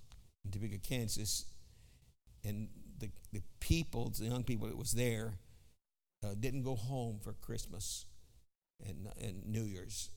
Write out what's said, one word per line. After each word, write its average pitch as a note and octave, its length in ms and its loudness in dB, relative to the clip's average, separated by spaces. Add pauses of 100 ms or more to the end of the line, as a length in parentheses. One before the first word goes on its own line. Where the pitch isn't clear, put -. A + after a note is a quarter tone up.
(440)
in G2 60 -2
Topeka, G2+ 280 0
Kansas, G#2+ 680 2 (1000)
and G#2+ 240 0 (300)
the, F#2 120 -2 (220)
the G2 100 -2 (180)
people, D3 500 6
the G#2+ 160 0
young A#2+ 180 2
people A2 240 2
that G#2+ 80 -2
was A#2 160 0
there, A2+ 420 4 (920)
uh, G2+ 140 2
didn't C3 240 4
go C3 120 2
home A#2 480 0
for A2+ 100 -4
Christmas - 720 -2 (800)
and, G2 220 -4 (120)
and G2 260 -2
New A2 180 2
Year's. F#2+ 520 -4